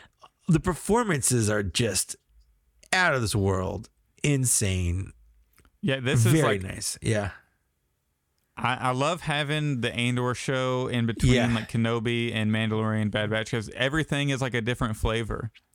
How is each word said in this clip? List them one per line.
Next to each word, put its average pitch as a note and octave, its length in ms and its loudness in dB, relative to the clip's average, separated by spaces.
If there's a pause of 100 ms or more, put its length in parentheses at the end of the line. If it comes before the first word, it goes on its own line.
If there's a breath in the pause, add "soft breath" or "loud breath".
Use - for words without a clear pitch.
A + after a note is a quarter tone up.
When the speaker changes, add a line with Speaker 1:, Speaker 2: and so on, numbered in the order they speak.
(480 loud breath)
Speaker 1:
the D#3+ 120 4
performances D#3 920 0
are G#2+ 100 0
just G2+ 540 -2 (760)
out F3+ 220 4
of C3 80 2
this A2 140 0
world, F#2+ 540 0 (340)
insane. F#2+ 880 0 (720)
Speaker 2:
Yeah, C3+ 160 0
this B2 260 2
is, A#2+ 60 6
Speaker 1:
Very D3+ 260 4
Speaker 2:
like, F#2 60 -6
Speaker 1:
nice. - 400 -8
Yeah. G#2 280 0 (1200)
Speaker 2:
I, B2 200 -2
I B2 160 -2
love D3 300 -2
having D3 600 -2
the A#2 120 -2
Andor B2 400 0
show B2+ 540 -2
in A#2 180 0
between, A#2+ 280 4
Speaker 1:
Yeah. A#2+ 200 4
Speaker 2:
like, A2+ 160 -2
Kenobi A#2 640 0
and G#2+ 180 0
Mandalorian A2 600 0
Bad G#2+ 180 -2
Batch, A2 220 -2
'cause A2 240 -2
everything C#3+ 540 0
is, C3 120 0
like, B2 140 -2
a A#2 60 0
different A#2 360 -2
flavor. A2+ 540 -2 (240)